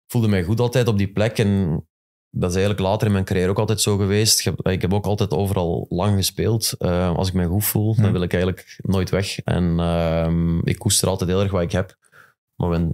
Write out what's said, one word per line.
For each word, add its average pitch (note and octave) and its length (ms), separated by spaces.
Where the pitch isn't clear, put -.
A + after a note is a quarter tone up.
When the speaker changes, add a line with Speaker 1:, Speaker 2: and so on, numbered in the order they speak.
Speaker 1:
voelde A#2 220
mij G2 140
goed A2 180
altijd A#2+ 280
op G#2 100
die G2+ 140
plek A2 260
en G2 440
dat - 200
is F2 60
eigenlijk F#2+ 320
later G#2+ 180
in G#2 60
mijn F#2+ 120
carrière F#2 260
ook G2 80
altijd G#2+ 220
zo G#2 160
geweest. G#2 420
Ik - 60
heb, - 220
ik F#2 160
heb F2+ 120
ook G2+ 100
altijd G2+ 260
overal F#2 580
lang F#2 280
gespeeld. G2 600
Eh, F2 380
als F2+ 120
ik F2+ 60
mij F2+ 120
goed G2 180
voel, G#2+ 300
dan G#2+ 100
Speaker 2:
Hmm. F#2 80
Speaker 1:
wil F2+ 100
ik F2 100
eigenlijk F2+ 500
nooit F#2 280
weg. - 280
En, E2+ 420
ehm, E2+ 840
ik - 120
koester - 300
altijd F#2 220
heel F#2 120
erg G2 80
wat F2+ 120
ik E2+ 100
heb. F#2 240
Maar F2 120
mijn, E2+ 260